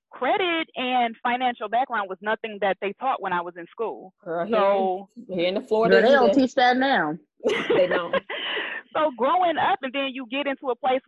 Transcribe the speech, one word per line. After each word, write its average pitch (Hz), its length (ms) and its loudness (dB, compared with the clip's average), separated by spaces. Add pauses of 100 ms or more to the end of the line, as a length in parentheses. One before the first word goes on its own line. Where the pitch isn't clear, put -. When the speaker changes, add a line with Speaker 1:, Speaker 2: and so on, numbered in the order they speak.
(100)
Speaker 1:
credit 330 640 -2
and 247 460 -2
financial 247 460 -2
background 220 400 -2
was 185 140 -8
nothing 220 400 -6
that 190 180 0
they 202 180 -4
taught 254 220 -2
when 185 140 -4
I 175 80 -2
was 175 160 -10
in 170 120 -14
school. 185 440 -10 (100)
Speaker 2:
Girl, 170 220 -4
here 220 100 0
Speaker 1:
So 196 520 0 (200)
Speaker 2:
in, 180 100 -6
here 175 100 2
in 190 80 -2
the 214 40 -2
Florida, 214 360 4
Speaker 3:
Girl, 190 60 8
they 233 80 6
don't 262 200 6
Speaker 2:
either. 277 100 4
Speaker 3:
teach 254 140 2
that 247 240 4
now. 190 400 0 (580)
Speaker 2:
They 554 100 4
don't. 539 340 -2
Speaker 1:
<laughs> - 40 -20 (720)
So 311 200 0
growing 320 420 2
up, 370 240 0
and 262 100 -6
then 269 200 -2
you 254 160 -12
get 277 180 -4
into 269 240 -4
a 240 40 2
place 262 340 -2